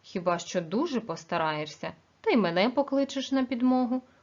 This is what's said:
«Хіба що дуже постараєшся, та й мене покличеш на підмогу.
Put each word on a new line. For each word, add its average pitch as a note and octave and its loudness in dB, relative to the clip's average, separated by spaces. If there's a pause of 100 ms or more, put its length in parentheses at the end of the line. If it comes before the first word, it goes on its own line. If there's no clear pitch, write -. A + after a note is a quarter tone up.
«Хіба F3 -2
що - -4
дуже A#3+ -2
постараєшся, D#3+ -4 (280)
та A4+ 2
й D4 6
мене F#3 4
покличеш C#4 0
на C4+ 2
підмогу. B3+ 2 (200)